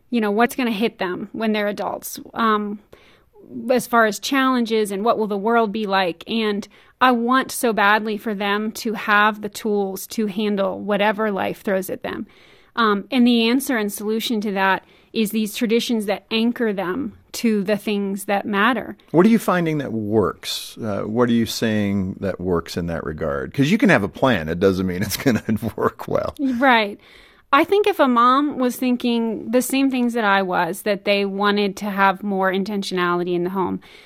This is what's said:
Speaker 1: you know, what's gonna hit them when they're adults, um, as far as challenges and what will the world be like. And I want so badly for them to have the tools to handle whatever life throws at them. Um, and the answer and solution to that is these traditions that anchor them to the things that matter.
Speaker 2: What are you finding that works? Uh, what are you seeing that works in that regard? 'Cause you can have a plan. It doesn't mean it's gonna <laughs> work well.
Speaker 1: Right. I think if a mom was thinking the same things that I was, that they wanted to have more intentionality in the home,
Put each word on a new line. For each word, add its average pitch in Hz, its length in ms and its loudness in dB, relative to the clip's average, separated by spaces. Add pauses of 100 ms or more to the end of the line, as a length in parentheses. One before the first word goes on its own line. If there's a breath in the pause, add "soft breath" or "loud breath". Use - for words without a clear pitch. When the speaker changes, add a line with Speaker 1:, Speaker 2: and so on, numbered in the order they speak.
Speaker 1:
you 233 120 0
know, 208 100 0
what's 233 240 0
gonna 240 160 -2
hit 220 280 -4
them 185 340 -6
when 220 180 -2
they're 208 160 0
adults, - 500 -6 (160)
um, 214 460 -2 (920 soft breath)
as 254 180 2
far 233 180 4
as 208 140 -2
challenges 233 720 0
and 196 120 -4
what 226 140 2
will 214 100 -2
the 208 100 -4
world 226 340 2
be 214 140 -4
like. 190 420 -2
And 214 400 -2 (340 soft breath)
I 254 100 6
want 247 400 0
so 226 220 -2
badly 214 440 2
for 226 160 -6
them 208 400 -2
to 214 200 -6
have 208 480 2
the 214 80 -8
tools 202 580 -4
to 214 200 -2
handle 196 520 -2
whatever 208 520 0
life 196 300 -4
throws 190 280 -2
at - 140 -8
them. - 220 -8 (500 soft breath)
Um, 208 360 0
and 247 160 4
the 233 220 4
answer 262 280 0
and 208 140 -2
solution 220 500 -4
to 208 120 -4
that 190 300 2 (280 soft breath)
is 220 180 0
these 214 260 -2
traditions 226 520 0
that 196 240 -4
anchor 226 420 0
them 185 420 -4 (180)
to 214 300 0
the 202 140 0
things 202 480 -4
that 202 220 -2
matter. 214 480 0 (160 soft breath)
Speaker 2:
What 170 160 6
are - 20 8
you 226 80 6
finding 170 420 0
that 123 120 -6
works? 107 840 0
Uh, 104 260 -4
what 117 260 2
are 120 40 4
you 117 120 4
seeing 101 720 0
that 95 200 -4
works 87 380 -2
in 87 100 -4
that 82 160 -4
regard? 73 500 -4
'Cause 139 160 2
you 220 80 2
can 220 120 4
have 131 140 4
a 101 40 -2
plan. 90 420 0
It 85 100 -2
doesn't 95 280 2
mean 90 160 -2
it's 107 140 -4
gonna 113 260 0 (160)
<laughs> 110 160 -6
work - 320 -2
well. - 320 -2
Speaker 1:
Right. 240 600 2 (520 soft breath)
I 285 120 6
think 403 220 2
if 403 140 0
a 285 80 6
mom 254 500 4
was 247 180 0
thinking 233 760 -2
the 247 100 4
same 269 300 0
things 240 220 0
that 233 100 -2
I 196 180 2
was, 180 400 -2
that 202 240 -2
they 202 200 2
wanted 202 520 2
to 202 140 -10
have 196 320 2
more 190 280 0
intentionality 185 840 -2
in 175 80 0
the 185 80 -2
home, 190 280 -2 (260 loud breath)